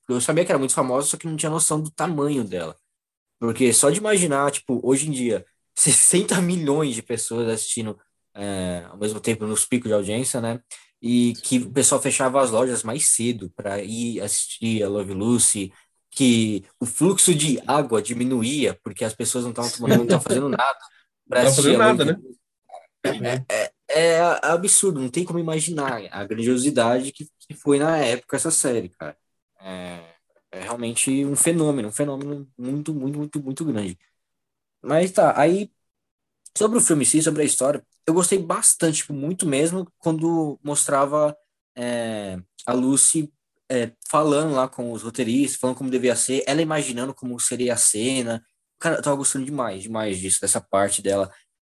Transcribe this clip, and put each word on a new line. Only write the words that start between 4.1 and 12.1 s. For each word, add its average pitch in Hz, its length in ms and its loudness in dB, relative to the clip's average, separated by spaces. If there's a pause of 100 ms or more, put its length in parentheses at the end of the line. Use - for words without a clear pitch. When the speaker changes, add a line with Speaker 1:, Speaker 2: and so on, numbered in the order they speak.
Speaker 1:
tipo, 127 320 -4
hoje 139 260 2
em 151 40 -2
dia, 120 320 -2 (320)
sessenta 190 680 4
milhões 156 520 0
de 113 80 -8
pessoas 117 460 -4
assistindo, 110 500 -4 (360)
é, 95 560 -6
ao 95 80 -20
mesmo 107 220 -4
tempo 107 260 -2
nos 107 200 -2
picos 120 220 -2
de 107 60 2
audiência, 107 460 -2
né? 113 200 -4 (420)
E 120 300 4 (100)
que 127 160 0
o 123 140 -4
pessoal 139 300 4
fechava 131 400 2